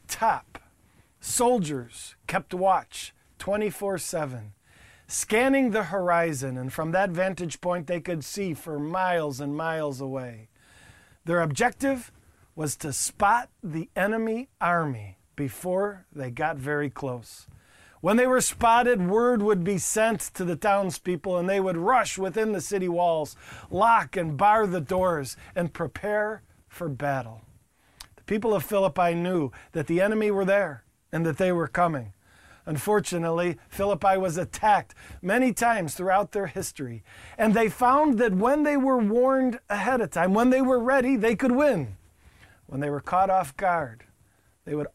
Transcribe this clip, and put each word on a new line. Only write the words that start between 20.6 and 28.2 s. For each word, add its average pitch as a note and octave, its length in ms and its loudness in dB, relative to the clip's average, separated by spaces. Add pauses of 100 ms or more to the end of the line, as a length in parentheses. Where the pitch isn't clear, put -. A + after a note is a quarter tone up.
and F3 100 -2
they G3 100 2
would F#3+ 160 0
rush G3+ 440 2
within G#3+ 320 -2
the F#3+ 100 -2
city F#3+ 260 -4
walls, E3+ 480 0 (360)
lock G3+ 440 2
and E3 220 -4
bar G#3 300 4
the F3+ 120 -2
doors, E3+ 560 -2 (200)
and F3 180 -4
prepare G#3 720 -4 (240)
for - 200 -10
battle. B2+ 540 -6 (760)
The - 100 -20